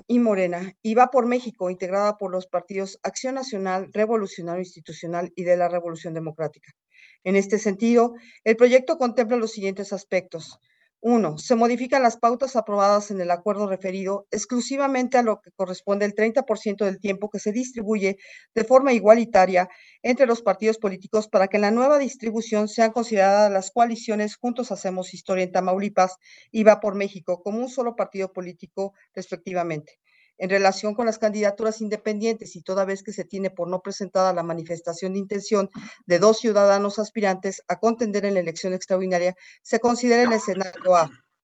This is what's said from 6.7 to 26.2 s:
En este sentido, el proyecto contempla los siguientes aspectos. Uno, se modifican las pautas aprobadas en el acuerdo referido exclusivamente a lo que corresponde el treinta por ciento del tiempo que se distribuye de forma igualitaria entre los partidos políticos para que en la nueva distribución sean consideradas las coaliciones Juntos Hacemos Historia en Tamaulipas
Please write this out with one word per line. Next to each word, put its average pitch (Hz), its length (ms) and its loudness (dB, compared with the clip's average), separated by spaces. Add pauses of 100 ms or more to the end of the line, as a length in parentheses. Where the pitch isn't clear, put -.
En 185 120 2
este 196 220 2
sentido, 233 560 2 (300)
el 220 120 4
proyecto 254 440 4
contempla 240 360 0
los 220 160 -2
siguientes 196 420 -6
aspectos. 180 680 -6 (460)
Uno, 202 320 2
se - 180 0
modifican 247 460 2
las 233 140 4
pautas 247 400 0
aprobadas 208 560 2
en 196 80 -4
el 175 100 -2
acuerdo 196 380 -2
referido 190 640 -4
exclusivamente 254 840 -2
a 247 40 4
lo 214 200 0
que - 100 -20
corresponde 202 540 -4
el 208 100 -4
treinta 220 280 0
por 214 140 -2
ciento 208 280 -4
del 190 160 -4
tiempo 202 280 -4
que 196 100 -8
se 214 120 -4
distribuye 214 640 -4 (400)
de 220 80 0
forma 262 300 6
igualitaria 196 720 6 (340)
entre 254 240 2
los 233 160 2
partidos 214 360 0
políticos 214 500 -4
para 196 220 2
que 208 80 0
en 208 60 2
la 202 80 2
nueva 262 260 4
distribución 220 720 -4
sean 226 240 0
consideradas 208 580 4
las 190 200 -2
coaliciones 220 680 0
Juntos 240 340 -6
Hacemos 185 420 -8
Historia 185 300 -2
en 180 80 -6
Tamaulipas 185 640 0 (380)